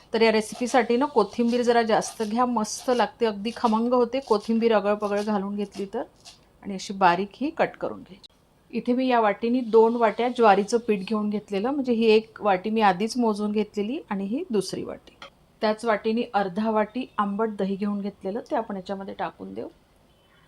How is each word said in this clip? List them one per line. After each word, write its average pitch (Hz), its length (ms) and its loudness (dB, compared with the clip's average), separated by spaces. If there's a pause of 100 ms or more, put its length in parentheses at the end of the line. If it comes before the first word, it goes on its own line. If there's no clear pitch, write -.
(120)
तर 220 100 2
या 220 100 6
रेसिपीसाठी 233 640 0
ना 269 80 2
कोथिंबीर 240 580 0
जरा 233 200 4
जास्त 214 400 0
घ्या, 226 240 0
मस्त 233 440 -4
लागते, 233 360 0
अगदी 208 300 -4
खमंग 233 360 0
होते 247 280 2
कोथिंबीर 226 540 2
अगळपगळ 208 480 0
घालून 202 340 -2
घेतली 202 280 -6
तर. 226 180 -6 (600)
आणि 202 120 -10
अशी - 180 -10
बारीक 190 420 4
ही 294 160 -4
कट - 260 -2
करून - 220 -6
घ्यायची. - 280 -20 (460)
इथे 240 200 -2
मी 262 140 0
या 240 140 4
वाटीनी 233 400 0
दोन 226 360 4
वाट्या 233 320 2
ज्वारीचं 220 500 4
पीठ 208 220 0
घेऊन 208 300 -4
घेतलेलं, 208 400 -4
म्हणजे 262 220 -2
ही 226 140 2
एक 220 340 4
वाटी 196 300 0
मी 220 100 0
आधीच 208 360 2
मोजून 208 360 0
घेतलेली 208 480 -4 (100)
आणि 196 140 -4
ही 254 260 -4
दुसरी 294 340 -2
वाटी. - 320 -14 (440)
त्याच 214 240 0
वाटीनी 220 380 0 (120)
अर्धा 202 360 0
वाटी 214 360 -2 (120)
आंबट 202 300 -2
दही 196 280 -4
घेऊन 208 240 -4
घेतलेलं, 196 400 -8 (100)
ते 311 60 -2
आपण 214 200 -4
याच्यामध्ये 196 380 -10
टाकून 190 400 -10
देऊ. 240 140 -10 (800)